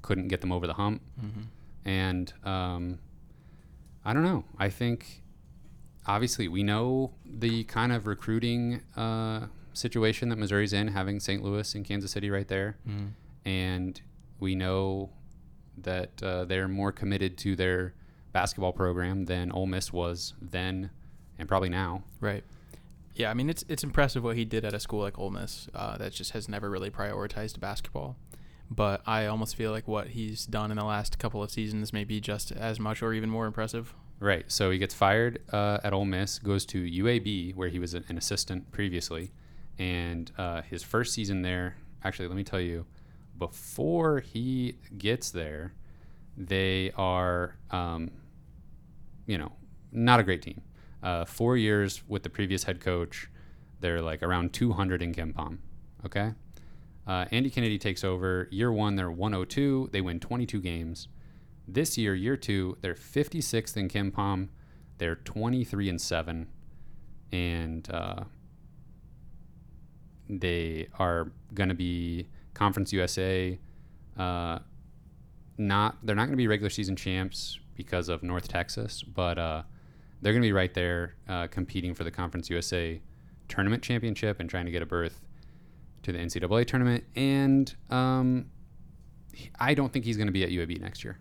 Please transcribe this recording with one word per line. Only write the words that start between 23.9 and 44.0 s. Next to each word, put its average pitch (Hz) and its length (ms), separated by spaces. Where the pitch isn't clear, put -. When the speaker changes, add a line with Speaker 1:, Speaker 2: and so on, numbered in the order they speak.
Speaker 2:
what 117 120
he 117 100
did 110 180
at 104 100
a 104 60
school 104 220
like 101 180
Ole 95 120
Miss, - 420
uh, 104 240
that - 160
just - 180
has 107 160
never 101 220
really 98 220
prioritized 101 680
basketball. 117 560
But 104 360
I 110 220
almost 110 280
feel 110 160
like 110 160
what 107 200
he's 110 380
done 107 260
in 107 60
the 104 60
last 104 360
couple 107 220
of 104 80
seasons 107 440
may 107 100
be 107 160
just 104 320
as 113 300
much 107 200
or 113 120
even 110 160
more 113 160
impressive. 110 500
Speaker 1:
Right. 98 320
So 95 200
he 92 60
gets 95 160
fired, 113 480
uh, 104 320
at - 80
Ole 98 100
Miss, 98 340
goes 98 280
to - 140
U 90 280
A 120 120
B, 95 320
where 92 180
he 87 100
was 87 140
an 85 240
assistant - 560
previously. 87 580
And, 87 580
uh, 85 260
his 85 200
first 120 300
season 98 300
there, 90 340
actually, 95 240
let 87 80
me 98 80
tell 98 160
you, 85 260
before 156 800